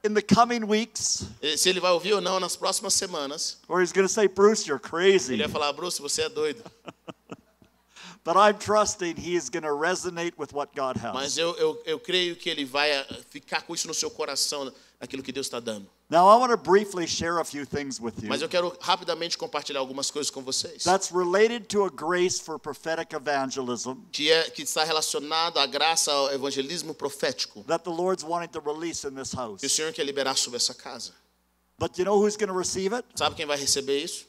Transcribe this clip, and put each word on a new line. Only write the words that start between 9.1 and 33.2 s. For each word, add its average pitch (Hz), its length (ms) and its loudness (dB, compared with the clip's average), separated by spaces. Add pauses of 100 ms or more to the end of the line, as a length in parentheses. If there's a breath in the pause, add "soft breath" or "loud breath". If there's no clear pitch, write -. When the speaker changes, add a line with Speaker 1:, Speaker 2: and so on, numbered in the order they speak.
Speaker 1:
he 175 180 -4
is 170 140 -2
gonna 156 240 -4
resonate 170 640 -2
with 135 160 -10
what 139 220 -6
God 131 220 -4
has. 117 160 -6
Speaker 2:
Mas 135 240 -4
eu, 170 180 0
eu, 156 300 0
eu 160 140 -4
creio 175 360 0
que 170 140 -8
ele 147 160 -4
vai, 143 260 2
ah, 135 140 0 (240)
ficar 156 340 -6
com 170 100 -12
isso 165 140 -4
no 160 60 -6
seu 151 180 -4
coração, 143 600 -4 (280 soft breath)
naquilo 131 240 -10
que 131 80 -10
Deus 131 180 -6
tá 123 100 -6
dando. 107 300 -10 (220)
Speaker 1:
Now, 170 160 8
I 226 100 12
want 247 140 4
to 220 60 4
briefly 180 480 2
share 165 340 -2
a 156 60 -2
few 143 220 -8
things 139 340 -6
with 113 220 -6
you 107 60 -8
Speaker 2:
Mas 143 120 -2
eu 160 80 -4
quero 175 320 0
rapidamente 170 560 -2
compartilhar 147 420 -6
algumas 135 300 -4
coisas 143 220 -4
com 135 100 -12
vocês. 135 420 -6
Speaker 1:
that's 185 280 2
related 196 560 2
to 202 180 2
a 180 40 -2
grace 180 520 0
for 156 160 -8
prophetic 160 580 -6
evangelism 131 800 -2 (180)
Speaker 2:
Que 151 200 2
é, 160 180 6
que 156 140 -10
está 156 200 0
relacionada 160 800 0
à 139 60 4
graça 143 440 0
ao 139 220 2
evangelismo 139 640 -4
profético - 720 -6
Speaker 1:
that 165 160 -2
the 180 80 -8
Lord's 175 320 -2
wanting 170 260 -4
to 165 100 -8
release 156 480 -6
in 139 60 -6
this 131 160 -10
Speaker 2:
que - 60 -8
o 131 40 -8
Speaker 1:
house. 120 320 -6
Speaker 2:
Senhor 156 220 -2
quer 160 100 -4
liberar 135 320 0
sobre 120 220 -2
essa 123 160 0
casa. 127 400 -14 (640)
Speaker 1:
But 165 220 -4
you 180 60 2
know 202 140 4
who's 208 160 4
gonna 190 220 -2
receive 190 380 -2
it? 247 100 -6 (100)
Speaker 2:
Sabe 147 200 0